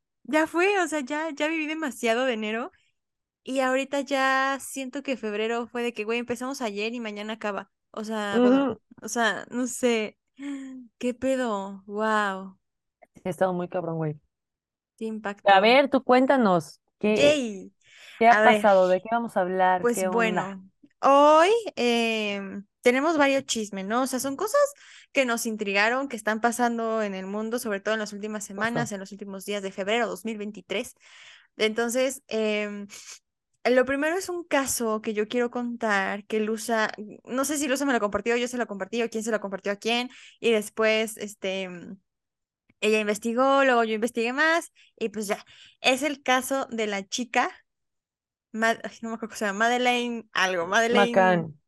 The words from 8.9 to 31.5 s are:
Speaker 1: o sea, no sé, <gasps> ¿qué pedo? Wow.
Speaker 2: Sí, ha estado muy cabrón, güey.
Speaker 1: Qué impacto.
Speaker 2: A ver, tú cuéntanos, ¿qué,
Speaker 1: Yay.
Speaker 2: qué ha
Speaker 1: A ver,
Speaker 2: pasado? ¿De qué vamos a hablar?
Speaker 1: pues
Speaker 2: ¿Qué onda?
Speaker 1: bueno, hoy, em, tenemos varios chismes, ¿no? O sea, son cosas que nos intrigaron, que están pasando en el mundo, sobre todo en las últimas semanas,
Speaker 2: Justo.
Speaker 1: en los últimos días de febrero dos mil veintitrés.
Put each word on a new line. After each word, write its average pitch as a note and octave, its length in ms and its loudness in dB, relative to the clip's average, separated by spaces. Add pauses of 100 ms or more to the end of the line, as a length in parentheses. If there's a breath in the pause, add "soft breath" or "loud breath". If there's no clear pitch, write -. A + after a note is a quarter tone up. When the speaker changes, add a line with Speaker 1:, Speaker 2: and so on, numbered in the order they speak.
Speaker 1:
o A3 80 -12
sea, A3 420 0
no B3 160 -4
sé, A#3 520 -2 (180)
<gasps> C4+ 600 -12
¿qué B3 160 -2
pedo? G#3 720 -2
Wow. G3+ 720 -2 (560)
Speaker 2:
Sí, - 100 -20
ha F#3 40 -2
estado F#3 240 2
muy F3 160 -2
cabrón, E3 280 -4
güey. D3+ 220 -4 (800)
Speaker 1:
Qué A3 80 -10
impacto. G#3 480 0
Speaker 2:
A G3 60 8
ver, B3+ 300 6
tú C4+ 140 2
cuéntanos, B3 760 4 (180)
¿qué, C4+ 420 4
Speaker 1:
Yay. G3 320 -8 (460 loud breath)
Speaker 2:
qué A3+ 100 8
ha G#3 60 10
Speaker 1:
A G#3+ 60 4
ver, G#3+ 260 6
Speaker 2:
pasado? F#3+ 220 8
¿De F#3 120 4
qué - 100 -16
vamos A#3 260 -2
a G3 40 2
hablar? F#3 480 2
Speaker 1:
pues A#3+ 60 0
Speaker 2:
¿Qué F#3+ 120 0
onda? G3+ 420 0
Speaker 1:
bueno, G3 200 -16 (320)
hoy, D4+ 480 8 (260)
em, G#3+ 880 -2 (160)
tenemos C#4 360 4
varios C4+ 280 2
chismes, G3+ 400 -6
¿no? A#3 180 0
O C4 40 -2
sea, B3+ 120 -4
son C#4 160 -4
cosas A4 240 0 (520 loud breath)
que C4+ 140 2
nos A#3 200 -2
intrigaron, A3 640 0
que A#3+ 60 -8
están G#3+ 260 -2
pasando A#3 640 0
en G3+ 120 -4
el F#3+ 100 -8
mundo, A3 340 -4
sobre G3+ 200 -4
todo A3 140 -2
en A3 60 -2
las G#3 140 -8
últimas G#3 320 -8
semanas, A3+ 460 -4
Speaker 2:
Justo. - 0 -
Speaker 1:
en G3+ 80 -8
los G3 120 -14
últimos G3 340 -12
días G3+ 180 -4
de F#3+ 80 -6
febrero G#3 360 0
dos F3+ 180 -8
mil A3 120 -6
veintitrés. G#3 580 -8 (600 loud breath)